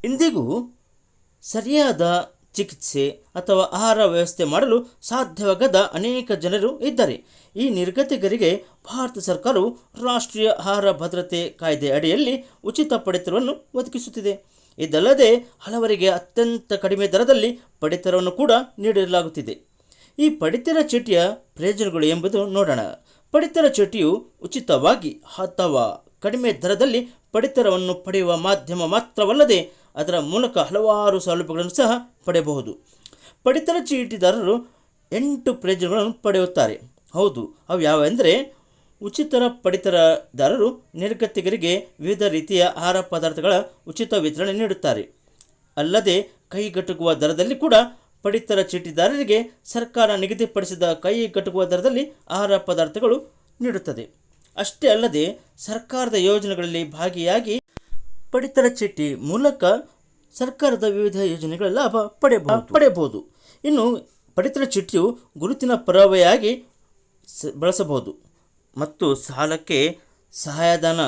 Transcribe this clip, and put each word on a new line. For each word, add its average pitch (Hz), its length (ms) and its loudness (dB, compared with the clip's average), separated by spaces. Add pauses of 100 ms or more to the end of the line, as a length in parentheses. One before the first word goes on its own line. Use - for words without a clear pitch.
ಇಂದಿಗೂ 240 720 -2 (640)
ಸರಿಯಾದ 208 880 0 (220)
ಚಿಕಿತ್ಸೆ 143 560 -4 (240)
ಅಥವಾ 180 300 2
ಆಹಾರ 220 400 2
ವ್ಯವಸ್ಥೆ 170 400 0
ಮಾಡಲು 226 400 2 (180)
ಸಾಧ್ಯವಾಗದ 202 880 0
ಅನೇಕ 240 400 -4
ಜನರು 190 480 -2
ಇದ್ದಾರೆ. 240 440 -2 (320)
ಈ 254 140 0
ನಿರ್ಗತಿಕರಿಗೆ 196 920 -2 (220)
ಭಾರತ 247 320 -8
ಸರ್ಕಾರವು 196 580 -2 (280)
ರಾಷ್ಟ್ರೀಯ 226 440 -2
ಆಹಾರ 202 440 0
ಭದ್ರತೆ 170 560 -6
ಕಾಯ್ದೆ 147 420 -2
ಅಡಿಯಲ್ಲಿ 226 600 0 (140)
ಉಚಿತ 294 280 -2
ಪಡಿತರವನ್ನು 196 800 -4
ಒದಗಿಸುತ್ತಿದೆ. 214 720 -6 (340)
ಇದಲ್ಲದೆ 226 580 6 (240)
ಹಲವರಿಗೆ 214 480 0
ಅತ್ಯಂತ 233 640 -2
ಕಡಿಮೆ 196 340 0
ದರದಲ್ಲಿ 233 540 4 (200)
ಪಡಿತರವನ್ನು 180 500 -2
ಕೂಡ 233 220 2 (260)
ನೀಡಲಾಗುತ್ತಿದೆ. 180 800 -2 (600)
ಈ 302 120 4
ಪಡಿತರ 240 460 -2 (100)
ಚೀಟಿಯ 233 360 0 (120)
ಪ್ರಯೋಜನಗಳು 185 720 -4
ಎಂಬುದು 190 400 -2
ನೋಡೋಣ. 196 340 0 (520)
ಪಡಿತರ 311 360 2
ಚೀಟಿಯು 202 580 0 (160)
ಉಚಿತವಾಗಿ 180 800 0 (160)
ಅಥವಾ 151 800 -2
ಕಡಿಮೆ 233 320 -2
ದರದಲ್ಲಿ 240 560 0 (240)
ಪಡಿತರವನ್ನು 208 640 0
ಪಡೆಯುವ 180 420 -2
ಮಾಧ್ಯಮ 175 500 -2
ಮಾತ್ರವಲ್ಲದೆ, 214 960 2 (160)
ಅದರ 170 220 -2
ಮೂಲಕ 185 400 -2
ಹಲವಾರು 202 600 2
ಸೌಲಭ್ಯಗಳನ್ನು 175 500 -4
ಸಹ 240 440 0 (100)
ಪಡೆಯಬಹುದು. 147 540 -2 (680)
ಪಡಿತರ 320 400 2
ಚೀಟಿದಾರರು 226 880 0 (400)
ಎಂಟು 254 420 -2
ಪ್ರಯೋಜನಗಳನ್ನು 190 580 -2
ಪಡೆಯುತ್ತಾರೆ. 180 680 0 (320)
ಹೌದು, 156 420 -2 (140)
ಅವು 175 120 -2
ಯಾವೆಂದರೆ, 165 760 2 (460)
ಉಚಿತರ 254 400 -2 (200)
ಪಡಿತರದಾರರು 180 1300 2
ನಿರ್ಗತಿಕರಿಗೆ 190 920 -2 (120)
ವಿವಿಧ 185 220 -4
ರೀತಿಯ 175 420 0
ಆಹಾರ 180 360 0
ಪದಾರ್ಥಗಳ 165 520 -2 (340)
ಉಚಿತ 214 280 -6
ವಿತರಣೆ 165 380 -2
ನೀಡುತ್ತಾರೆ. 190 600 -4 (640)
ಅಲ್ಲದೆ 190 540 0 (180)
ಕೈಗೆಟುಕುವ 175 680 -4
ದರದಲ್ಲಿ 156 420 0
ಕೂಡ 294 180 2 (480)
ಪಡಿತರ 208 400 0
ಚೀಟಿದಾರರಿಗೆ 202 1040 -2
ಸರ್ಕಾರ 233 500 -2
ನಿಗದಿಪಡಿಸಿದ 185 760 -2
ಕೈಗೆಟುಕುವ 190 720 -2
ದರದಲ್ಲಿ 240 480 -2 (180)
ಆಹಾರ 196 260 0
ಪದಾರ್ಥಗಳು 190 600 0 (440)
ನೀಡುತ್ತದೆ. 175 500 -6 (460)
ಅಷ್ಟೇ - 320 -2
ಅಲ್ಲದೆ 190 500 2 (200)
ಸರ್ಕಾರದ 233 560 -6
ಯೋಜನೆಗಳಲ್ಲಿ 180 760 0
ಭಾಗಿಯಾಗಿ 180 680 -2 (720)
ಪಡಿತರ 254 360 2
ಚೀಟಿ 156 460 -2
ಮೂಲಕ 208 500 0 (680)
ಸರ್ಕಾರದ 254 500 -2
ವಿವಿಧ 202 320 0
ಯೋಜನೆಗಳ 170 500 -4
ಲಾಭ 226 300 0
ಪಡೆಯಬಹುದು, 220 680 0
ಪಡೆಯಬಹುದು. 170 600 2 (380)
ಇನ್ನು 247 440 0 (260)
ಪಡಿತರ 180 300 0
ಚೀಟಿಯು 196 540 -2 (200)
ಗುರುತಿನ 240 360 -2
ಪುರಾವೆಯಾಗಿ 196 880 4 (640)
ಸ-, - 200 -14 (100)
ಬಳಸಬಹುದು 151 600 -2 (600)
ಮತ್ತು 151 380 -2
ಸಾಲಕ್ಕೆ 151 840 -2 (340)
ಸಹಾಯಧನ. 165 760 0